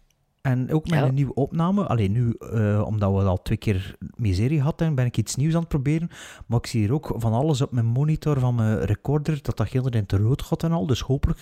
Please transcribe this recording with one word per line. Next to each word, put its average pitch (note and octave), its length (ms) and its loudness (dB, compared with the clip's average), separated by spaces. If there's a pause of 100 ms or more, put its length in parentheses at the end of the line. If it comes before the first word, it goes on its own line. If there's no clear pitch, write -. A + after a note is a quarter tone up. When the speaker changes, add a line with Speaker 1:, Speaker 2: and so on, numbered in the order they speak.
(420)
Speaker 1:
En B2+ 300 0
ook D#3 160 -2
met D#3+ 100 2
Speaker 2:
Ja. C#3 80 4
Speaker 1:
een C3 80 2
nieuwe C3+ 200 0
opname. E3+ 520 0
Alleen G2+ 260 2
nu, A#2 260 0
eh, G#2 480 0
omdat G2+ 280 0
we G2 80 4
al F#2 200 2
twee - 160 -2
keer F#2+ 380 -2 (180)
miserie A#2 440 0
gehad C#3+ 200 0
hebben, D#3+ 180 0
ben B2 100 2
ik A#2+ 100 -4
iets - 200 -2
nieuws D#3 180 0
aan E3+ 60 2
het E3 80 -4
proberen. D#3 420 0 (360)
Maar A#2 120 0
ik - 80 -2
zie A2+ 140 0
hier G#2 120 2
ook D#3 240 -2
van A2+ 160 0
alles C3+ 280 2
op C#3 120 0
mijn A#2+ 140 2
monitor D3 540 0
van B2 140 2
mijn A2 300 2
recorder, C#3+ 580 0
dat - 140 -4
dat - 120 0
heel B2+ 200 -2
in A#2+ 100 0
het G2+ 140 -2
rood G#2+ 300 2
gaat - 200 -4
en E3 100 0
al. F3 140 0
Dus C3 140 0
hopelijk - 400 -2